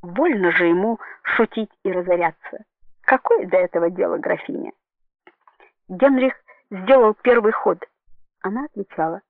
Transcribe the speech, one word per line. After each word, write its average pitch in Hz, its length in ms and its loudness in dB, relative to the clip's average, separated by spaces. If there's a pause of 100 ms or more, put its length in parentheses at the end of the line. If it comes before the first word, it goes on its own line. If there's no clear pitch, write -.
Вольно 190 500 0
же 170 140 0
ему 190 340 0 (240)
шутить - 480 -2 (120)
и 196 80 -4
разоряться. 175 720 -4 (380)
Какое - 460 2
до 185 100 2
этого 170 320 0
дело 175 280 -2
графине? - 540 -6 (1160)
Генрих 254 460 2 (380)
сделал 214 500 4
первый 226 300 4
ход. 185 280 -2 (640)
Она 226 240 -6
отвечала. 180 640 -8